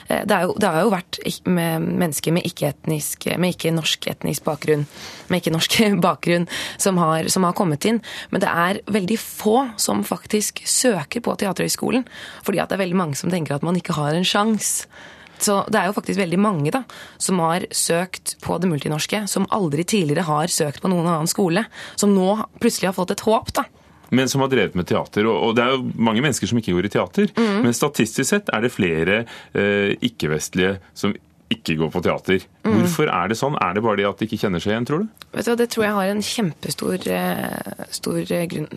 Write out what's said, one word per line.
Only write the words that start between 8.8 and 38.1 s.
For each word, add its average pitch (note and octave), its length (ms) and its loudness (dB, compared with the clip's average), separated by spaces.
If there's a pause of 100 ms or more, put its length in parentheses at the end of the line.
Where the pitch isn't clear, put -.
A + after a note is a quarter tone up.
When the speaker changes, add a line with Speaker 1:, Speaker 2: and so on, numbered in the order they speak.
Speaker 1:
veldig G#3 320 0
få A3 520 0 (100)
som G3+ 240 0
faktisk - 640 -4
søker G#3+ 580 0
på F#3+ 140 -2
Teaterhøgskolen, F#3+ 640 -2 (400)
fordi F3+ 160 0
at D#3+ 80 -2
det F#3 100 -2
er G3 60 0
veldig F3+ 120 0
mange D#3+ 200 0
som - 140 -4
tenker D#3+ 260 -2
at D3 80 -6
man F3 120 0
ikke E3+ 200 -4
har D3 160 0
en F3 120 0
sjans. G#3+ 640 0 (520)
Så G3 220 2 (100)
det G#3+ 80 2
er F3+ 80 2
jo G3+ 80 0
faktisk F#3 240 -2
veldig F3+ 240 0
mange E3 320 2
da, C4 60 -2 (360)
som F#3 220 -2
har E3 320 0
søkt - 600 -2 (100)
på F3 160 -2
det E3+ 80 0
multinorske, D#3 540 -2 (100)
som F#3+ 140 0 (100)
aldri D#3 320 0
tidligere E3+ 400 2
har D3+ 240 0
søkt D3 320 -2
på F#3 80 0
noen F3 160 2
annen E3 240 0
skole, F#3 320 2 (320)
som G3+ 160 4
nå F#3+ 220 6 (260)
plutselig A3 300 2
har F#3+ 80 -4
fått F#3 180 -2
et - 80 -6
håp A3 320 2
da. C#4+ 80 0 (480)
Speaker 2:
Men C3 160 4
som C3+ 160 0
har C3+ 80 2
drevet G#2+ 240 4
med F2+ 160 -2
teater, G#2 400 0
og, G#2 80 2
og A2 160 2
det A#2+ 80 6
er C3 140 2
jo B2+ 80 -4 (100)
mange A2+ 300 2
mennesker C#3+ 260 0
som A#2+ 80 2
ikke G2+ 160 0
går F2+ 140 2
i - 20 -6
teater, G3 480 0
Speaker 1:
Mm. G#3+ 240 2
Speaker 2:
men A#2+ 140 4
statistisk C#3 560 0
sett - 200 0
er A2 140 0
det B2 80 -4
flere, F2 460 2 (340)
eh, G2+ 480 2
ikke-vestlige F#2 800 0 (120)
som G2+ 220 -2 (400)
ikke - 240 -4
går D#2+ 160 0
på F2 80 -2
teater. F#2 400 2 (220)
Speaker 1:
Mm. G#3+ 180 4
Speaker 2:
Hvorfor D#3+ 240 2
er F2+ 240 0
det A2+ 80 -2
sånn? C#3 240 -2
Er F2+ 160 2
det G#2+ 80 2
bare G#2 160 2
det G2+ 60 4
at G2 100 -4
de A2+ 80 -2
ikke G#2 160 -6
kjenner F#2+ 160 0
seg G#2 160 -2
igjen, A#2+ 160 -2
tror E3 140 0
du? A3 40 -4 (280)
Speaker 1:
Vet - 100 -4
du A#3 60 2
hva, A#3+ 100 2
det A#3 80 0
tror A3 160 -2
jeg G#3 140 0
har F#3+ 160 0
en G#3 160 -4
kjempestor, - 760 -4
eh, - 880 -4
stor, - 320 -4